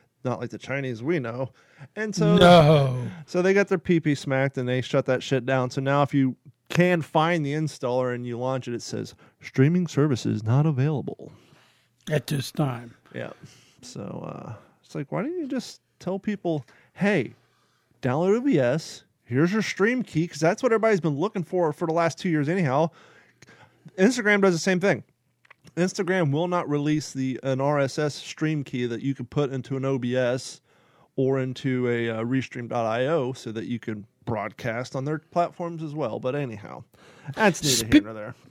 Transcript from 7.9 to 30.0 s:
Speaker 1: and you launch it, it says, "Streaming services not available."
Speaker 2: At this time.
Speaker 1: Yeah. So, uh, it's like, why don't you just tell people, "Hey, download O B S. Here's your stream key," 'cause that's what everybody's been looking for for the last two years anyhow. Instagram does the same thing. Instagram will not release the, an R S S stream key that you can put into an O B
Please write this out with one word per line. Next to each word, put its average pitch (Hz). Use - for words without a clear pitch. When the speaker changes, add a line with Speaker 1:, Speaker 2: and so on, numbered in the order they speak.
Speaker 1:
and 123
you 120
launch 127
it, 120
it 113
says, 110
"Streaming 165
services 117
not 131
available." 143
Speaker 2:
At 151
this 143
time. 120
Speaker 1:
Yeah. 120
So, -
uh, -
it's -
like, 143
why 156
don't 339
you 294
just -
tell 185
people, 175
"Hey, 190
download 165
O 247
B 269
S. 131
Here's 147
your 214
stream 233
key," 165
'cause 139
that's 170
what 254
everybody's 214
been 151
looking 185
for 170
for 175
the 160
last 165
two 190
years 151
anyhow. 160
Instagram 208
does 196
the 165
same 185
thing. 165
Instagram 175
will 165
not 175
release 147
the, 131
an 131
R 147
S 139
S 151
stream 156
key 123
that 117
you 135
can 127
put 143
into 135
an 131
O 135
B 123